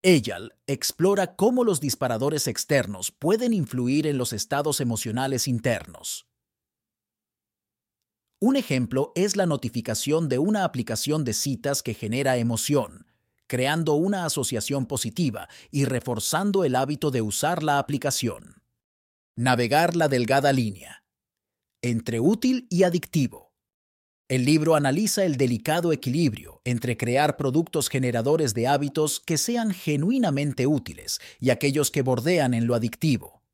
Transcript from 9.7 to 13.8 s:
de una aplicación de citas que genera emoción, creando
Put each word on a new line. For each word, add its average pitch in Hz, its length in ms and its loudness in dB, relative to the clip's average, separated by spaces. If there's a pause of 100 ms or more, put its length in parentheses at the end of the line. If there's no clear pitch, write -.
de 127 120 0
una 190 260 0
aplicación 135 580 -2
de 117 100 -2
citas 139 480 -4
que 113 140 -6
genera 127 420 0
emoción, 120 680 -2 (400)
creando 147 460 0